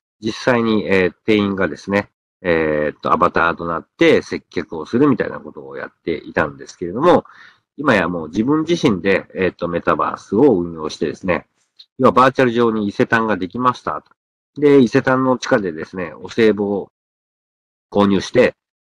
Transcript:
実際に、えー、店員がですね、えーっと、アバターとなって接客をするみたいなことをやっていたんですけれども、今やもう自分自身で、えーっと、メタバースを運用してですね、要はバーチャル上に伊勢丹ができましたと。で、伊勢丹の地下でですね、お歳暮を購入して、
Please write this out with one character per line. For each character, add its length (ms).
実 140
際 300
に、 240
え 220
ー、 60
店 160
員 140
が 120
で 80
す 140
ね、 200
え 540
ー 20
っ 40
と、 120
ア 60
バ 120
タ 200
ー 40
と 120
な 140
っ 60
て 360
接 180
客 380
を 80
す 120
る 100
み 100
た 80
い 40
な 100
こ 120
と 140
を 100
や 120
っ 40
て 240
い 160
た 140
ん 100
で 100
す 120
け 80
れ 60
ど 100
も、 240
今 180
や 140
も 160
う 40
自 140
分 260
自 220
身 100
で、 260
え 120
ー 40
っ 20
と、 140
メ 120
タ 140
バ 220
ー 20
ス 160
を 260
運 140
用 140
し 100
て 80
で 80
す 100
ね、 220
要 80
は 60
バ 180
ー 20
チ 100
ャ 20
ル 60
上 220
に 160
伊 20
勢 160
丹 220
が 80
で 100
き 140
ま 120
し 120
た 180
と。 580
で、 200
伊 80
勢 140
丹 200
の 160
地 80
下 140
で 100
で 140
す 120
ね、 160
お 160
歳 240
暮 120
を 260
購 180
入 140
し 120
て、 240